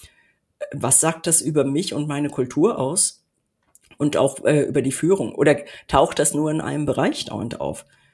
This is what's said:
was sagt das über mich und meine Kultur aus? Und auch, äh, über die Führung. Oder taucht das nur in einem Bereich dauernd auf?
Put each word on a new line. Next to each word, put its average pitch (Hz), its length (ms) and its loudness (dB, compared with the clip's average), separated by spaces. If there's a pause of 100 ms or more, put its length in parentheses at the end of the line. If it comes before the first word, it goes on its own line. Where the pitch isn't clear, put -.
(720)
was 131 280 2
sagt 165 280 0
das 170 140 2
über 151 220 2
mich 143 300 -2
und 147 140 -4
meine 143 220 -4
Kultur 147 500 0
aus? 135 460 -2 (720)
Und 143 200 0
auch, - 280 0
äh, 147 160 4
über 139 200 0
die 131 120 0
Führung. 156 420 0
Oder 143 220 4 (300)
taucht - 320 4
das 151 140 2
nur 151 180 0
in 156 100 -2
einem 143 240 -4
Bereich 143 400 0
dauernd 104 340 -8
auf? - 260 -6 (280)